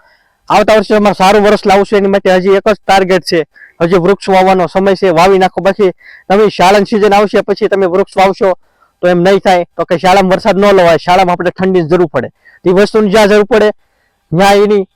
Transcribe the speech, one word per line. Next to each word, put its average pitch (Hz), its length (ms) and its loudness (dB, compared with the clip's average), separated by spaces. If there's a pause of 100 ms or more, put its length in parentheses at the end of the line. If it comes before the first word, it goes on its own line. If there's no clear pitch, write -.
(480)
આવતા 202 260 2
વર્ષે 214 220 0
તમારે 208 180 0
સારું 208 280 2
વરસ 208 240 0
લાવશે 202 300 0
એની 196 120 0
માટે 196 240 -2
હજી 185 240 0
એક 196 120 -4
જ 208 80 0
ટાર્ગેટ 190 480 -2
છે, 170 160 -4 (400)
હજી 175 240 0
વૃક્ષ 190 240 -2
વાવવાનો 185 380 2
સમય 190 300 -2
છે, 196 140 -2
વાવી 185 280 2
નાખો. 185 220 -2
બાકી 190 300 0 (400)
નવી 202 200 2
શાળાની 196 360 0
સિઝન 208 260 0
આવશે 202 300 0
પછી 202 260 -4
તમે 196 180 -2
વૃક્ષ 185 300 -4
વાવશો 196 340 0 (520)
તો 175 60 0
એમ 180 120 0
નહીં 190 200 2
થાય. 180 240 0 (120)
તો 170 80 -6
કે 170 140 -4
શાળામાં 185 340 2
વરસાદ 190 240 -2
ન 196 140 0
લવાય, 170 280 2
શાળામાં 180 360 0
આપણે 175 160 -4
ઠંડીની 185 380 -4
જરૂર 175 200 0
પડે, 120 200 -8 (360)
એ 180 80 0
વસ્તુની 208 380 0
જ્યાં 208 180 2
જરૂર 208 160 2
પડે 208 240 0 (640)
ત્યાં 202 320 2
એની 208 180 0 (140)